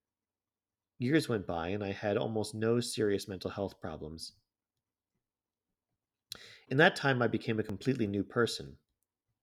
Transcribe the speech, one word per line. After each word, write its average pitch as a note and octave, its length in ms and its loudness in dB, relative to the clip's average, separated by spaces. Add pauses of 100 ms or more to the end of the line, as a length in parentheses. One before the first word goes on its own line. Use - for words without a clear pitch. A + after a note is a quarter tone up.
(1000)
Years C#3 280 2
went A2 180 0
by, E2+ 220 -2
and G#2 140 -2
I G2 100 -2
had G#2 240 -2
almost A2 380 -2
no A2+ 260 2
serious G#2 480 0
mental F#2 220 -8
health G2 300 -6
problems. D#2+ 520 -10 (2250)
In C3 80 0
that F3 200 8
time, C3 260 2
I A#2 60 4
became A2 300 0
a G#2+ 60 2
completely A#2 420 0
new G2+ 160 0
person. D2+ 540 -2 (680)